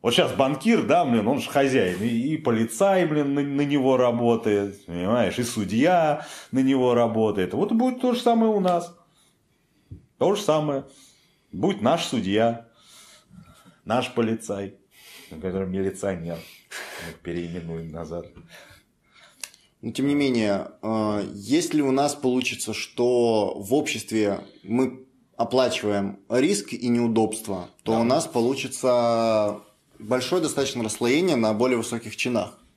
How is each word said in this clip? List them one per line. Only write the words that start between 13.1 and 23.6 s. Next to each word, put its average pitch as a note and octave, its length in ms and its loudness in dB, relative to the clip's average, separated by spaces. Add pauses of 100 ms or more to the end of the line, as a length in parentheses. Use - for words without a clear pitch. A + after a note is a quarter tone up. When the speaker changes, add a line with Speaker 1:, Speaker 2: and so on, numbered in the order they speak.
Speaker 1:
наш A#2 300 -2
полицай, A2 600 -4 (560)
который F#2 380 -6
милиционер. F#2 680 -4 (720)
Мы E2 60 -12 (100)
переименуем E2+ 680 -8
назад. E2 360 -10 (1600)
Speaker 2:
Но A#2 100 -6
тем C3 140 0
не C#3+ 80 2
менее, A#2 540 0 (140)
э, G#2+ 520 -2
если D3 460 0
у C3+ 120 2
нас C#3 220 2
получится, B2+ 600 -2
что A#2+ 840 2
в G2+ 160 -2